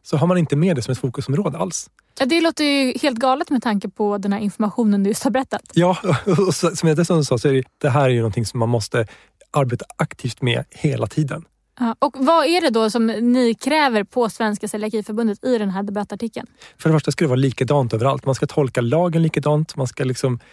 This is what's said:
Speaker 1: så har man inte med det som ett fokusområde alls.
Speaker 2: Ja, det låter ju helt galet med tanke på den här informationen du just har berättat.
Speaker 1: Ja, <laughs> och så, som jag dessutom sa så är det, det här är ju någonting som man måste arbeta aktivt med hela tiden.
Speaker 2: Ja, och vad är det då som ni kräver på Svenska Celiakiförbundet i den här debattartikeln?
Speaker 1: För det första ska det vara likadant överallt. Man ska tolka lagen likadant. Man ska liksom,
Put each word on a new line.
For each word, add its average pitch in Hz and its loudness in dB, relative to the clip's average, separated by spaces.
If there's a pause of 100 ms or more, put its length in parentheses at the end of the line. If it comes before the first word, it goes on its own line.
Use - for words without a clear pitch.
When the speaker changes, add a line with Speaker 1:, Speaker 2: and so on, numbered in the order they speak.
Speaker 1:
så - -4
har 165 2
man 180 2
inte 147 0
med 170 2
det 113 -4
som 131 -6
ett - -4
fokusområde 139 -4
alls. 180 -6 (280)
Speaker 2:
Ja, 269 0
det 330 2
låter 320 0
ju 277 0
helt 262 0
galet 269 0
med 254 0
tanke 214 -2
på 202 -2
den 202 -2
här 196 -2
informationen 208 0
du 196 2
just - -2
har - 2
berättat. - -2 (120)
Speaker 1:
Ja, 175 4 (280)
<laughs> 190 2
och 185 2
så, 165 -2
som 165 0
jag 151 4
dessutom 170 2
sa 123 0
så 147 0
är 135 4
det, 131 2 (160)
det 143 0
här 139 4
är 127 4
ju 120 4
någonting 113 0
som 120 -4
man 113 2
måste 117 0 (440)
arbeta 123 -2 (120)
aktivt - -6
med 120 0
hela 120 -2
tiden. 151 -4 (340)
Speaker 2:
Ja, 233 -2
och 277 0
vad 294 4
är 349 2
det 311 2
då 220 2
som 226 0
ni 233 2
kräver 277 0
på 240 -2
Svenska 208 -4
Celiakiförbundet 214 -4
i 254 2
den 202 -2
här 190 -4
debattartikeln? 208 -8 (320)
Speaker 1:
För 160 0
det 160 6
första 147 0
ska - 0
det 147 2
vara 127 2
likadant 131 0
överallt. 131 0
Man 135 0
ska 139 -2
tolka 131 -2
lagen 165 2
likadant. 151 0
Man 135 -2
ska - -6
liksom, 127 -2 (120)